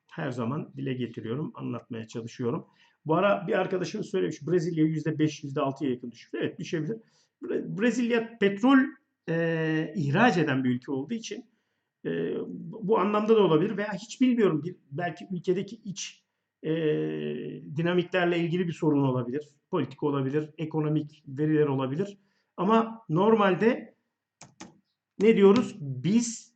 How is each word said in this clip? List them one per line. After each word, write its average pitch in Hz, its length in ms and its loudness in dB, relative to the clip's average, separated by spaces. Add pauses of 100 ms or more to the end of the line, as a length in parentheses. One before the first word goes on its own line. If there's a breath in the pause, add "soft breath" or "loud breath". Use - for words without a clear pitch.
her 156 240 -8
zaman 123 460 -4
dile 135 160 -4
getiriyorum, 120 640 -6
anlatmaya 117 520 -8
çalışıyorum. 120 600 -6 (380 soft breath)
Bu 151 100 2
ara 196 320 2
bir - 60 -2
arkadaşımız 185 560 -2
söylemiş, 175 380 -4
Brezilya 165 380 2
yüzde 156 340 -2
beş, 151 240 -2
yüzde 143 180 -4
altıya 139 300 -2
yakın 123 200 -6
düşüş. - 220 -20
Evet, 302 260 -6
düşebilir. 165 380 -4 (440 soft breath)
Bre-, 165 400 -6
Brezilya 233 560 0
petrol, 202 420 4 (500)
e, 160 640 -2
ihraç 175 420 4
eden 135 260 2
bir 127 60 2
ülke 123 220 -2
olduğu 139 220 -4
için, 220 320 -10 (600)
e, - 40 -4 (600)
bu 180 300 0
anlamda 208 360 2
da 214 60 6
olabilir 180 360 4
veya 208 160 -4
hiç - 280 -6
bilmiyorum. 214 420 4
Bir, - 120 -8 (160)
belki 170 400 -8
ülkedeki 190 440 -2
iç, - 480 -12 (400)
e, 160 80 -2 (1040)
dinamiklerle 175 640 2
ilgili 170 280 0
bir 160 60 -4
sorun 151 300 2
olabilir. 127 460 -2 (200)
Politik 151 340 -4
olabilir, 143 540 -2
ekonomik 156 680 -2
veriler 151 400 2
olabilir. 139 500 -2 (400)
Ama 220 520 2
normalde 202 880 2 (1200)
ne 220 180 6
diyoruz? 202 420 6
Biz, 151 760 -2